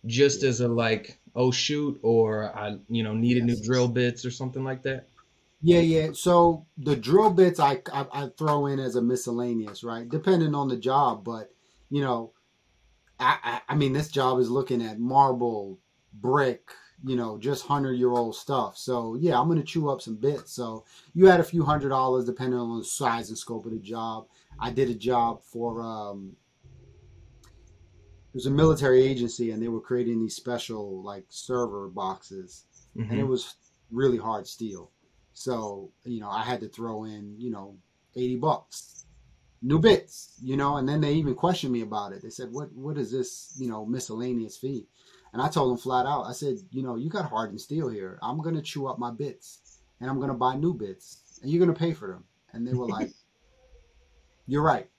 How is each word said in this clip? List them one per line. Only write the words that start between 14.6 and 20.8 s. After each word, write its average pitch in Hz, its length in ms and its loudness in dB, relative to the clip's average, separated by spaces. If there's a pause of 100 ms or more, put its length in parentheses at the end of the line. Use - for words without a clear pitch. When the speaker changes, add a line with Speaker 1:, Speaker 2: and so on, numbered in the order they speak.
Speaker 2:
at 110 180 -6
marble, 120 800 2 (340)
brick, 127 580 0 (320)
you 131 120 -2
know, 110 220 -4
just 127 300 -4
hundred-year-old 123 680 0
stuff. 180 420 -4
So 117 380 -4
yeah, 143 240 2
I'm 147 80 2
gonna 165 160 2
chew 151 260 -2
up 131 120 -4
some 113 140 -10
bits. 131 360 -4
So 113 340 -10 (280)